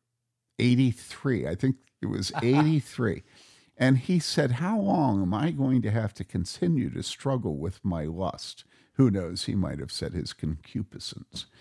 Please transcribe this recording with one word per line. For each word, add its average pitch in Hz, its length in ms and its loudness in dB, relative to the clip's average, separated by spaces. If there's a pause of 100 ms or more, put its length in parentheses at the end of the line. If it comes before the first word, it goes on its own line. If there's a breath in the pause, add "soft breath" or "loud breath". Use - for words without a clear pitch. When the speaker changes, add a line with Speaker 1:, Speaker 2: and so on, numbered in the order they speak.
(580)
Speaker 1:
eighty-three. 123 880 2
I 80 80 -4
think 131 220 0 (240)
it - 60 -4
was 95 300 -4
Speaker 2:
<laughs> 147 60 -4
Speaker 1:
eighty-three. 135 800 2 (540 soft breath)
And 131 220 6
he 180 200 2
said, 143 340 0
"How 180 260 -2
long 156 440 2
am 92 120 0
I 147 160 0
going 131 320 2
to 110 80 0
have 107 240 0
to 95 100 -10
continue 127 640 -2
to - 120 -6
struggle 117 540 -4
with 80 280 -6
my 85 200 -2
lust?" 82 600 -6 (300 soft breath)
Who 131 160 6
knows? 90 360 -2
He 110 80 -2
might 76 240 -2
have 69 140 -10
said 78 200 -6
his 85 220 -6
concupiscence. - 1120 -10 (140)